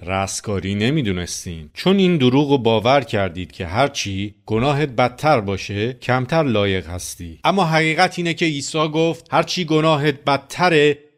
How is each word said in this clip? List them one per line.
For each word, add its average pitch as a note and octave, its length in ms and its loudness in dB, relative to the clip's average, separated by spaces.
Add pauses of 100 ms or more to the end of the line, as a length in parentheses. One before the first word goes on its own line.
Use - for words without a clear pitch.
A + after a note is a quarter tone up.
رستگاری F#2+ 720 -4
نمیدونستین، F#2+ 960 -4
چون F#3+ 240 2
این F3+ 200 4
دروغ C3+ 320 4
رو C#3+ 80 4
باور A2+ 440 4
کردید F#2 500 -4
که F#2 140 -10
هرچی G2+ 680 -4 (100)
گناهت C#3 440 0
بدتر B2 520 0
باشه، G2+ 520 -4
کمتر B2+ 500 -2
لایق G2+ 440 0
هستی. F2 560 -12
اما F#3 220 2
حقیقت D#3+ 520 2
اینه E3+ 160 -2
که E3+ 120 -2
عیسی D#3 420 -2
گفت: D#3+ 440 -2
«هرچی E3+ 340 0
گناهت D#3 580 2
بدتره D3 760 2 (180)